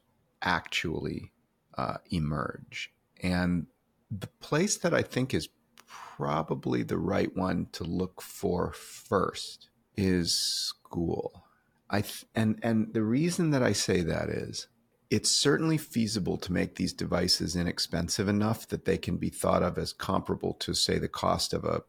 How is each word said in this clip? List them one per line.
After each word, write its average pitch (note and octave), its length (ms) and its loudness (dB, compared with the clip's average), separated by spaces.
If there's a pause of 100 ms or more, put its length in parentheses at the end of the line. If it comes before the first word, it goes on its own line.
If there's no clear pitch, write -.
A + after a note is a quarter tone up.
(420)
actually, E2 920 -2 (440)
uh, - 200 -2 (120)
emerge. - 840 -4 (300)
And F2+ 460 2 (420)
the G2 200 -8 (100)
place E3+ 380 0
that E3 180 0
I A#2+ 80 4
think - 320 -2
is - 120 -2 (720)
probably C#3+ 640 -2
the F#2 140 -2
right F#2 380 0
one F2+ 360 0
to - 120 -8
look F2 380 -4
for F2 520 -2
first - 960 -2 (280)
is F#2 380 4
school. - 1120 -4 (440)
I G2+ 120 2
th-, - 240 -8 (100)
and, A2 260 2
and A2 320 2
the A2+ 100 2
reason D#3 480 2
that C3 120 4
I G#2+ 100 4
say F#2 280 2
that D#2+ 280 0
is - 380 -6 (420)
it's - 220 2
certainly D#3 460 4
feasible G#2 600 0
to F2+ 160 -4
make F2+ 220 0
these F2+ 180 -2
devices F2 600 0
inexpensive F2 760 0
enough G#2 380 0
that - 180 -6
they F2+ 120 4
can F2 200 -2
be - 120 -4
thought F2+ 340 2
of F2 140 0
as E2+ 140 -4
comparable F#2 640 -2
to, - 200 -4
say, F2 260 2
the D#2+ 100 -2
cost F2+ 440 0
of D#2+ 120 -2
a E2 240 0